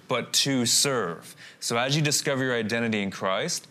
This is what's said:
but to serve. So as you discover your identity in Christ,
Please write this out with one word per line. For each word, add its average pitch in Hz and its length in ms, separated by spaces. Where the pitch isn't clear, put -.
but 120 240
to 135 320
serve. 117 720
So - 160
as 131 180
you 160 60
discover 143 440
your 127 120
identity 113 460
in 98 80
Christ, 104 600